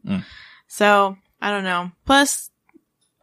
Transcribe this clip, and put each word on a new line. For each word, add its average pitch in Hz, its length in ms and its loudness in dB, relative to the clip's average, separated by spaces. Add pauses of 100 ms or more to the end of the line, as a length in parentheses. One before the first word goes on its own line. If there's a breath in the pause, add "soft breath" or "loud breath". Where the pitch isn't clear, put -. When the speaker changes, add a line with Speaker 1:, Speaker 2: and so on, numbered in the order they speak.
Speaker 1:
Mm. 190 180 -6 (420 loud breath)
Speaker 2:
So, 202 520 2 (240)
I 202 80 -4
don't 202 140 -4
know. 180 260 -4 (160)
Plus, 277 440 2 (720)